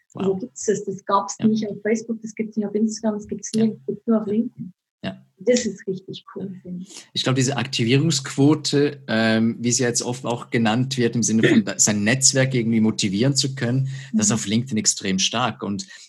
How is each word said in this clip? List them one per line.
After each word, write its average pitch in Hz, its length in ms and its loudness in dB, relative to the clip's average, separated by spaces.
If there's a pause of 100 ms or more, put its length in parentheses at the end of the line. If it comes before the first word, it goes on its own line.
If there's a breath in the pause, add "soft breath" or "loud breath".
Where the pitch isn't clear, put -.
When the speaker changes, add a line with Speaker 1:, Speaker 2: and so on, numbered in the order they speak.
(140)
Speaker 1:
Wow. 190 120 -2
Speaker 2:
Wo 190 100 2
gibt's - 300 -10
das? - 180 0
Das 190 200 -8
gab's 202 340 0
Speaker 1:
Ja. - 80 2
Speaker 2:
nicht 214 220 2
auf 196 140 -8
Facebook, 220 400 -2
das - 120 -12
gibt's 220 220 -6
nicht 208 100 -2
auf 202 80 -4
Instagram, 214 440 -2
das 208 100 -12
gibt's - 260 -10
Speaker 1:
Ja. 220 120 2
Speaker 2:
nirgendwo, - 400 -6
nur 220 160 2
auf - 40 -8
Speaker 1:
Ja. 196 60 -2
Speaker 2:
LinkedIn. 220 400 -4 (320)
Speaker 1:
Ja. 190 180 -10 (140)
Speaker 2:
Das 240 300 2
ist 190 200 -8
richtig 185 380 -8 (100)
cool, 190 280 -10
finde 180 200 -10
ich. - 300 -20
Speaker 1:
Ich - 120 -4
glaub, 131 100 0
diese 131 220 0
Aktivierungsquote, 143 1500 2
ähm, 113 520 2
wie 120 120 0
sie 123 100 0
jetzt 120 200 0
oft 131 220 -6
auch 117 260 -4
genannt 120 460 0
wird, 117 180 2
im 117 80 0
Sinne 110 240 4
von, 113 180 6
da-, - 140 -6
sein 104 260 2
Netzwerk 131 500 4
irgendwie 113 260 2
motivieren 110 560 2
zu 135 180 -2
können, 127 340 0 (240 loud breath)
das 107 140 2
ist 107 40 2
Speaker 2:
Mhm. 117 40 2
Speaker 1:
auf 107 120 -2
LinkedIn 107 320 0
extrem 98 400 0
stark. 117 440 -2
Und 101 200 -4 (260 loud breath)